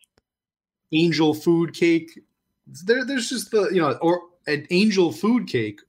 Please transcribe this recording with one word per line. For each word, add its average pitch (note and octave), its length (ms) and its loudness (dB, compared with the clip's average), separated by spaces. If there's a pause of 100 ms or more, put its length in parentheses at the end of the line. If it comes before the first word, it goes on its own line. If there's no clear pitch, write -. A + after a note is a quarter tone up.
(960)
angel D#3 400 2
food E3+ 400 0
cake. E3 440 0 (680)
There, B3 180 0
there's A#3+ 260 -4
just B3 220 -8
the, G3+ 220 0
you F3+ 80 2
know, D3 100 2 (100)
or F3 200 2 (260)
an D3 220 -4
angel F#3 420 2
food A3 360 0
cake A2 420 -4